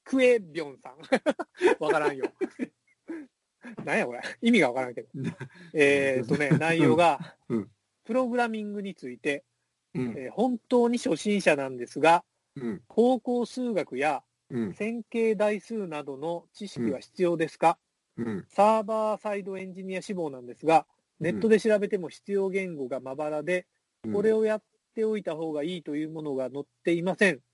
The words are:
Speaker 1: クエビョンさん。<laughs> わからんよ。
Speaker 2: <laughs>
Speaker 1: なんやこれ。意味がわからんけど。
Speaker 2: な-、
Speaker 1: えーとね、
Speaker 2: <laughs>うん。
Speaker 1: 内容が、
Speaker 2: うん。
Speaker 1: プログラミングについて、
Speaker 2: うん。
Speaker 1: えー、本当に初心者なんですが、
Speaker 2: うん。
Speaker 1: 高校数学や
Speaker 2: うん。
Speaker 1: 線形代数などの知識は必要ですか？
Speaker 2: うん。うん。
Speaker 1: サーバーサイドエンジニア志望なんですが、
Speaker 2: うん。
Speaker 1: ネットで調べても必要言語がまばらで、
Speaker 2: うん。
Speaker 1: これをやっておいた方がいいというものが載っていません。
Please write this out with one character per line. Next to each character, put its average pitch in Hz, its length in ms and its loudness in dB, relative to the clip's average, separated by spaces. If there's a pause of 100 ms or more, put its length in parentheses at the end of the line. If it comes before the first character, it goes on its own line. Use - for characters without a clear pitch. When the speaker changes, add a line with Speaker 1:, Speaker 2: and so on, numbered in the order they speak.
Speaker 1:
ク 262 180 0
エ 247 180 6
ビ 160 220 -8
ョ 147 80 -8
ン 131 100 -16
さ 135 100 -18
ん。 131 100 -20
<laughs> - 800 0
わ 311 100 0
か 311 100 4
ら 302 120 0
ん 403 60 -8
よ。 - 80 -4 (140)
Speaker 2:
<laughs> - 1400 -12
Speaker 1:
な 185 120 -2
ん - 20 2
や 185 80 0
こ 120 80 -8
れ。 120 80 -12 (200)
意 233 100 4
味 226 80 6
が 143 80 6
わ 120 80 -2
か 131 60 -2
ら 123 100 -4
ん - 20 -14
け 120 80 -10
ど。 - 120 -18
Speaker 2:
な-、 135 240 -8 (360)
Speaker 1:
え 139 500 4
ー 110 40 -8
と 135 80 2
ね、 143 140 0
Speaker 2:
<laughs> 131 40 6
う - 20 8
ん。 135 40 2
Speaker 1:
内 165 200 0
容 139 160 6
が、 165 420 2 (120)
Speaker 2:
う 117 80 0
ん。 98 140 -6 (320)
Speaker 1:
プ 226 100 -6
ロ 254 140 2
グ 240 100 -2
ラ 240 100 2
ミ 220 140 -6
ン 208 120 -8
グ 208 80 -8
に 196 120 -8
つ 131 160 -12
い 123 80 -12
て、 143 260 -4 (500)
Speaker 2:
う - 80 -4
ん。 120 160 -4
Speaker 1:
え 127 120 -8
ー、 - 20 -12
本 247 280 0
当 240 300 2
に 240 80 0
初 - 180 0
心 208 260 0
者 160 140 4
な 135 140 -2
ん 127 80 -8
で 120 100 -8
す - 120 -10
が、 170 240 6 (320)
Speaker 2:
う 127 120 -8
ん。 101 200 -6
Speaker 1:
高 240 320 2
校 240 260 -2
数 247 280 -6
学 151 240 -4
や 139 260 -2 (280)
Speaker 2:
う 127 80 -4
ん。 196 160 -4
Speaker 1:
線 226 260 -6
形 226 340 0
代 208 240 0
数 214 280 -8
な 147 160 -8
ど 139 140 -10
の 170 360 -6
知 202 140 -12
識 120 240 -4
は 123 80 -6
必 - 240 -6
要 170 140 2
で 160 100 0
す - 100 -14
か？ 170 220 2 (380)
Speaker 2:
う 233 60 -6
ん。 233 40 -4
う 220 40 -4 (100)
ん。 - 60 -16
Speaker 1:
サ 214 340 4
ー - 20 -8
バ 214 340 -2
ー - 40 -18
サ 208 140 -4
イ 202 80 -6
ド 190 140 -8
エ 190 80 -8
ン 185 80 -14
ジ 190 100 -14
ニ 185 140 -6
ア 175 60 -6
志 214 100 -8
望 170 160 -4
な 131 100 -10
ん 123 60 -16
で 120 80 -14
す 143 140 -4
が、 165 180 6 (340)
Speaker 2:
う 156 40 -4
ん。 - 20 -2
Speaker 1:
ネ 175 60 2
ッ 214 80 -4
ト 220 100 2
で 214 100 8
調 214 200 4
べ 202 80 -2
て 208 100 -2
も 160 120 -6
必 - 240 -10
要 196 160 0
言 185 260 -4
語 135 120 -6
が 127 120 -6
ま 131 160 -10
ば 151 160 -4
ら 151 100 -4
で、 180 240 -2 (380)
Speaker 2:
う 220 60 -8
ん。 208 40 -4
Speaker 1:
こ 202 80 0
れ 220 120 4
を 220 120 2
や 214 120 0
っ - 60 -10 (300)
て 220 100 -2
お 220 140 0
い 185 60 -6
た 160 120 -4
方 160 160 -6
が 147 120 -4
い 180 140 -4
い 156 60 -12
と 147 120 -6
い 156 80 -4
う 156 80 -8
も 160 100 -10
の 147 140 -4
が 127 160 -4
載 139 100 -8
っ - 40 -10 (180)
て 170 100 2
い 170 80 0
ま 180 140 -2
せ 190 160 4
ん。 127 100 -8 (120)